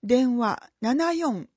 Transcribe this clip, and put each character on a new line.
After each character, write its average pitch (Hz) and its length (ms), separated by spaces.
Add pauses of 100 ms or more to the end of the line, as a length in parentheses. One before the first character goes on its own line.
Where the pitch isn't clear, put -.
電 247 360
話 226 340 (100)
七 302 320
四 302 440